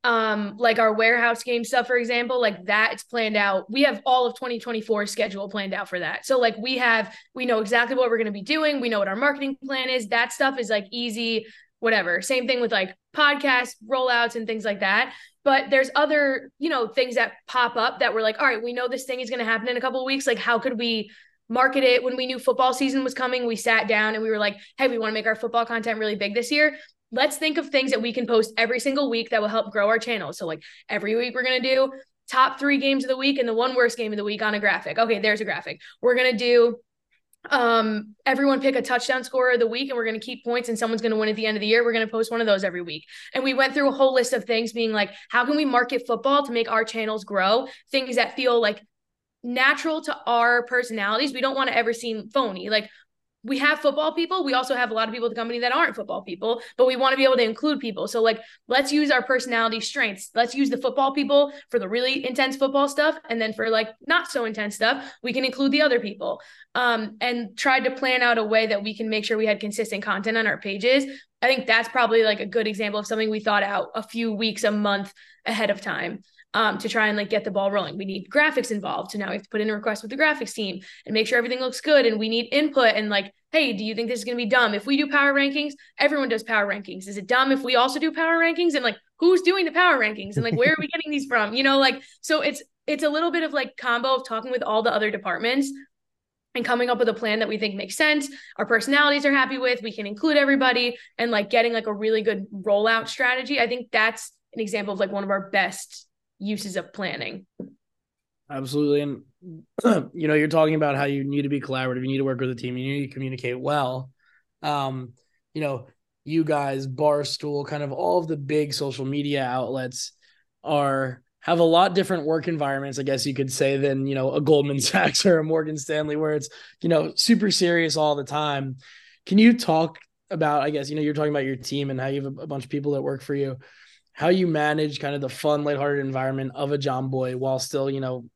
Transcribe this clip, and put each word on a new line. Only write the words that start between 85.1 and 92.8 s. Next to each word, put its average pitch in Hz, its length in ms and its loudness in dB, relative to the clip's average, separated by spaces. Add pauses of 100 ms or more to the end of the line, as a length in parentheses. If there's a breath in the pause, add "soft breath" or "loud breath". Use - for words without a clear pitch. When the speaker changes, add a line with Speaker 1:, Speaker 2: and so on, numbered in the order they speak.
Speaker 1:
rankings, 277 400 0 (260 soft breath)
everyone 277 300 2
does 220 140 -2
power 214 220 2
rankings. 190 420 -8
Is 202 100 -10
it 196 100 -10
dumb 262 240 4
if 269 120 2
we 254 120 0
also 262 240 4
do 311 120 0
power 330 260 2
rankings? 330 360 2
And, 269 100 0
like, 220 140 -2 (220)
who's 359 220 6
doing 370 240 2
the 311 60 -2
power 330 260 4
rankings? 208 380 -2
And, 233 80 0
like, 226 140 0
where 262 140 6
are 320 80 2
we 302 80 -4
Speaker 2:
<laughs> - 60 -8
Speaker 1:
getting 330 180 -4
these 277 160 -2
from?" 220 260 0
You 262 100 0
know, 269 140 4
like, 269 240 2 (200 loud breath)
so 311 200 0
it's, - 220 -4 (240)